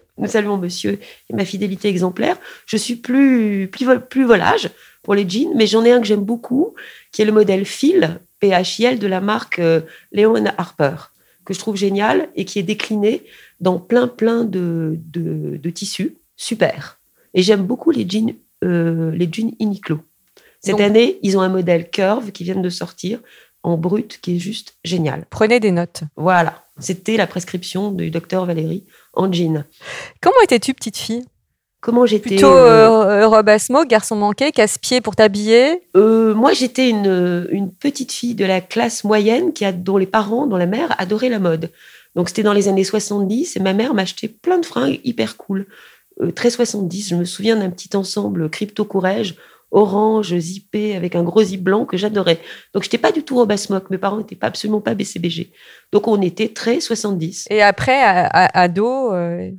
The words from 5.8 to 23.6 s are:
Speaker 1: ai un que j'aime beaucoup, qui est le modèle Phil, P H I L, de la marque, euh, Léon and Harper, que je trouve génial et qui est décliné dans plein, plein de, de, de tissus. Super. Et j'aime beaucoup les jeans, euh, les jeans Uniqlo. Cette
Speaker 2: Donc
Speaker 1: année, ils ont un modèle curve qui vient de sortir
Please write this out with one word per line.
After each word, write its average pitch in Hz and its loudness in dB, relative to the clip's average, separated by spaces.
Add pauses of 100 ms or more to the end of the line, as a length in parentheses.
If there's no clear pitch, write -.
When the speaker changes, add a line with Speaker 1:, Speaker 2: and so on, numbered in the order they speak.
Speaker 1:
ai 233 6
un 247 6
que 220 -4
j'aime 202 0
beaucoup, 247 -2 (360)
qui - -2
est - 2
le 214 2
modèle 196 4
Phil, 262 0 (180)
P 202 2
H 185 0
I 220 0
L, 247 2
de 202 -2
la 185 -2
marque, 208 -4
euh, 165 2 (320)
Léon 220 4
and 208 0
Harper, 165 -2 (500)
que - -8
je 185 -8
trouve 214 -6
génial 202 0
et 190 -4
qui - -6
est - -2
décliné 208 -2 (360)
dans 185 0
plein, 247 0
plein 233 0
de, 165 -4 (160)
de, 160 -6
de 165 -6
tissus. - -8 (220)
Super. - -4 (360)
Et 185 2
j'aime 196 2
beaucoup 247 -2
les 220 -2
jeans, 220 -2 (300)
euh, 165 0
les 170 -2
jeans 220 -4
Uniqlo. 196 -4 (600)
Cette 196 -4
Speaker 2:
Donc 208 0
Speaker 1:
année, 220 4
ils 196 2
ont - 4
un 185 2
modèle 175 0
curve 202 -2
qui - -14
vient 185 -6
de 185 -2
sortir 180 -10 (420)